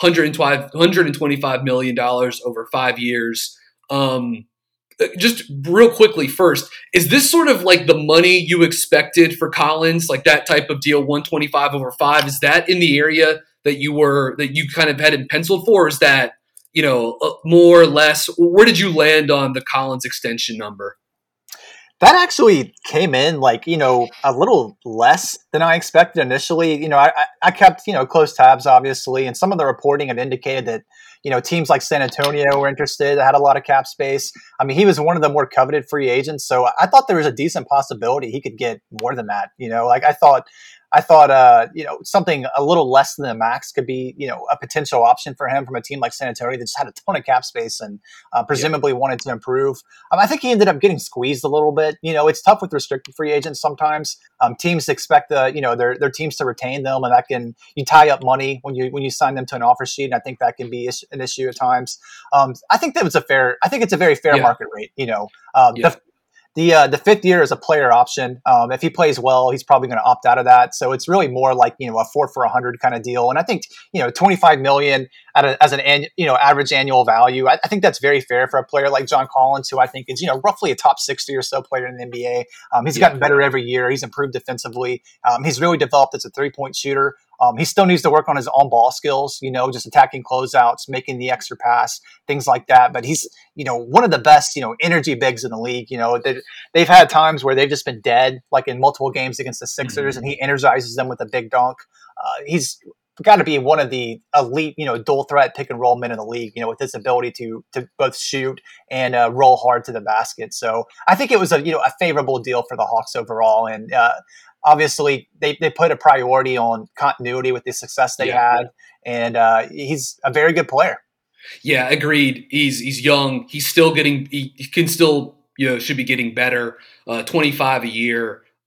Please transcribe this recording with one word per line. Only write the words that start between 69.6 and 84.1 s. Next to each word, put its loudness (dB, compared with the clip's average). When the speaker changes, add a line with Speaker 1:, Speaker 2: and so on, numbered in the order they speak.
Speaker 2:
probably 2
gonna -4
opt 0
out 4
of 0
that. 6
So -4
it's -8
really 2
more 0
like, 2
you -10
know, -4
a 0
four -4
for -4
a 0
hundred -4
kinda -2
deal. -2
And -2
I 0
think, -6
you -4
know, -4
twenty-five 2
million 0
at 4
a, 2
as 6
an -4
an-, 0
you 0
know, 2
average 2
annual 0
value, 4
I, 2
I -2
think -4
that's 0
very 0
fair -2
for -2
a -4
player -2
like -2
John 0
Collins, 0
who -6
I 4
think -12
is, -10
you -8
know, -4
roughly -2
a -2
top 0
sixty -8
or -4
so -8
player -8
in -14
the -16
N -16
B -10
A. -4
Um, -2
he's -4
Speaker 1:
Yeah. 6
Speaker 2:
gotten 2
better 2
every 0
year. -2
He's -4
improved -8